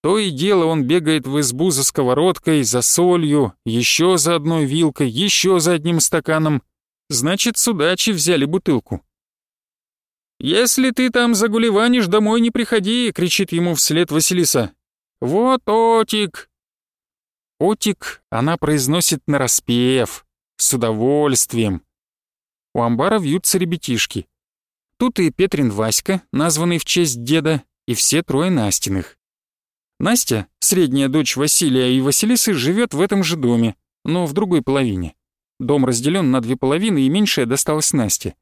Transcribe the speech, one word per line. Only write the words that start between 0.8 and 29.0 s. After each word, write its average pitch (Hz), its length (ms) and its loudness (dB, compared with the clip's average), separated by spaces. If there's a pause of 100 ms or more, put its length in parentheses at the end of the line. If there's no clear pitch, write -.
бегает 151 420 0
в 139 140 -2
избу 143 320 0
за 135 120 -2
сковородкой, 147 800 0
за 123 180 0
солью, 156 720 2 (120)
еще 156 520 0
за 165 180 0
одной 156 300 0
вилкой, 147 440 0
еще 180 500 0
за 170 140 2
одним 165 260 0
стаканом. 156 640 0 (480)
Значит, 165 480 -2
с - 100 0
удачи 180 440 0
взяли 156 340 0
бутылку. 139 560 -2 (1400)
«Если 240 520 0
ты 254 180 0
там 240 260 2
загулеванишь, 226 720 2
домой 214 340 2
не 233 100 2
приходи!» — 226 640 0
кричит 180 380 0
ему 170 220 0
вслед 160 360 0
Василиса. 160 600 0 (480)
«Вот 233 460 0
Отик!» 220 840 0 (1120)
«Отик» - 680 -4
она 139 280 -2
произносит 151 680 0
нараспев, 123 1000 0 (320)
с - 160 -2
удовольствием. 117 1080 0 (920)
У 120 80 -2
амбара 135 380 0
вьются 175 400 0
ребятишки. 160 680 -4 (720)
Тут 247 220 -2
и 165 100 4
Петрин 147 400 0
Васька, 110 640 -2
названный 160 480 0
в - 60 -8
честь 139 380 -2
деда, 156 400 0 (240)
и 120 60 -4
все 151 300 0
трое 156 260 0
Настиных. 101 680 -2 (840)